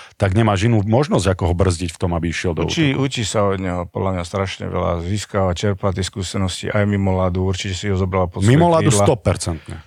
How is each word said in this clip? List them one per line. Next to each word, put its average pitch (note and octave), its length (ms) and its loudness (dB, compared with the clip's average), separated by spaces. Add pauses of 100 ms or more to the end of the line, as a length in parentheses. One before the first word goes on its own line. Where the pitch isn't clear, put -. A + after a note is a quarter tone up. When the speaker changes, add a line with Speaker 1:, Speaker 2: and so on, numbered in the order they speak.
(160)
Speaker 1:
tak F#2+ 180 0
nemáš G#2 320 4
inú A#2 160 4
možnosť, A2 560 2
ako - 80 -4
ho E2+ 100 2
brzdiť F2+ 320 2
v - 120 -12
tom, F2 120 -2
aby E2 220 -2
išiel E2+ 240 -2
do E2+ 80 0
Speaker 2:
Učí, D3 320 0
Speaker 1:
útoku. C3+ 80 0
Speaker 2:
učí C3 160 -4
sa G#2 240 0
od G2 160 0
neho, F2+ 240 -4
podľa F#2+ 260 -4
mňa F2+ 120 -4
strašne F#2+ 420 -6
veľa, F2 400 -2
získava, F#2+ 480 -2
čerpá G2 400 -2
tie F#2+ 80 -4
skúsenosti F#2+ 680 -4
aj G#2 160 0
mimo G2 320 2
ľadu, F#2 300 0
určite F#2+ 320 -4
si - 80 -8
ho G2+ 100 -2
zobral F#2 300 0
pod F#2+ 160 -6
svoje G2 80 4
Speaker 1:
Mimo D#3 180 6
ľadu D#3+ 220 4
Speaker 2:
krídla. G#2 160 4
Speaker 1:
sto D3+ 100 6
percentne. E2 720 -4